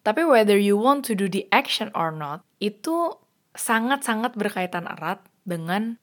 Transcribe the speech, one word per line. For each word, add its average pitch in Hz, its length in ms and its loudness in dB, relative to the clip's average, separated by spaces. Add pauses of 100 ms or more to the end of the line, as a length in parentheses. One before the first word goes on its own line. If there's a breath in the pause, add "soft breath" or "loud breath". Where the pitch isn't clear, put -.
Tapi 220 240 0
whether 220 320 6
you 202 240 4
want 269 240 2
to 233 80 -2
do 196 160 0
the 180 240 -2
action 214 400 0
or 165 160 -2
not, 156 320 -8 (160)
itu 320 640 -4 (320)
sangat-sangat 240 880 -2
berkaitan 180 480 -4
erat 175 320 -6 (240)
dengan 185 580 -4